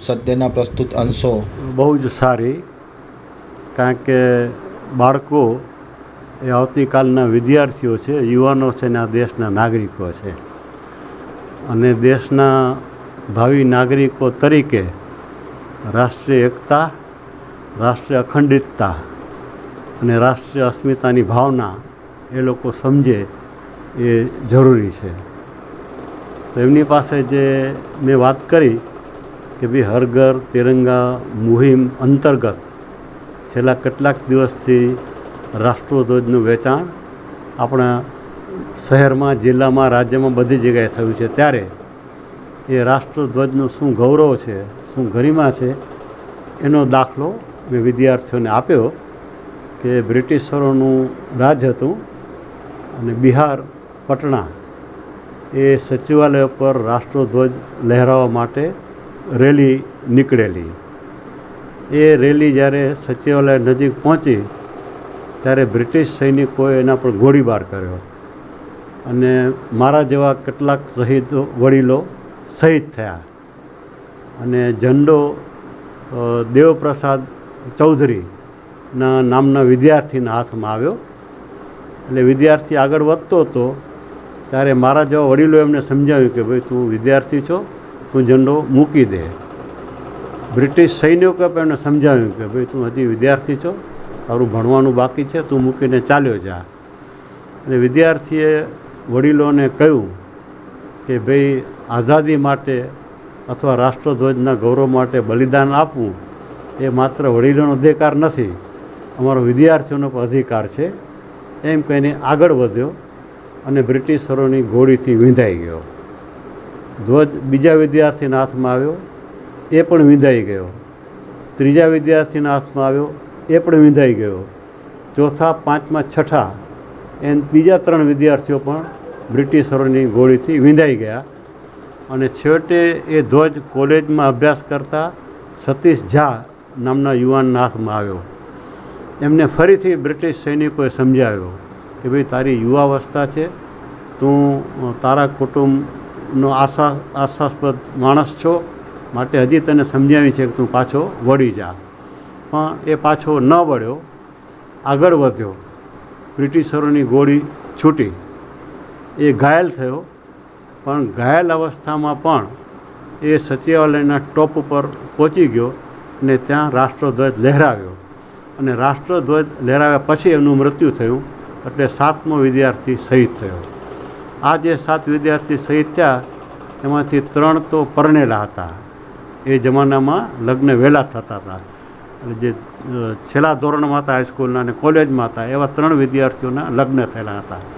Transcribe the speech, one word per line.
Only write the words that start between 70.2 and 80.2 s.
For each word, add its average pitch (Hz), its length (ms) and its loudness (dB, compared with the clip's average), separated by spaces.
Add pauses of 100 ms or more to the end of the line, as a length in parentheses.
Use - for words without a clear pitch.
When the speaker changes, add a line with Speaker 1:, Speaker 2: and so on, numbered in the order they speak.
Speaker 2:
કેટલાક 139 440 -4 (180)
શહીદ 127 380 0
વડીલો 135 720 2 (560)
શહીદ 160 220 4 (140)
થયા 101 220 -10 (1200)
અને 123 300 0
ઝંડો, 143 640 2 (760)
અ, 127 40 -10 (360)
દેવપ્રસાદ 143 680 2 (580)
ચૌધરીના 131 1400 -2
નામના 135 400 2
વિદ્યાર્થીના 131 720 2